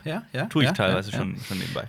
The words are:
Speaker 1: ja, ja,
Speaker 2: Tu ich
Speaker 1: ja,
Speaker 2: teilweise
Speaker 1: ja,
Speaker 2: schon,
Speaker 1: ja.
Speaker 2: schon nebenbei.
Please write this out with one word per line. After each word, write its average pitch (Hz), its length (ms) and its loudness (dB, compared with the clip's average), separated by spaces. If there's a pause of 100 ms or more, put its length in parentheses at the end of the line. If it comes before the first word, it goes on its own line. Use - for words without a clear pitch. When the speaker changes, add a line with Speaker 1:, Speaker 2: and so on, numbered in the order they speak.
Speaker 1:
ja, 170 180 -4 (100)
ja, 117 140 -2
Speaker 2:
Tu 151 140 2
ich 127 60 6
Speaker 1:
ja, 165 60 4
Speaker 2:
teilweise 98 380 2
Speaker 1:
ja, - 80 -4
Speaker 2:
schon, 95 180 -2
Speaker 1:
ja. - 60 -10
Speaker 2:
schon 95 160 -6
nebenbei. - 300 -4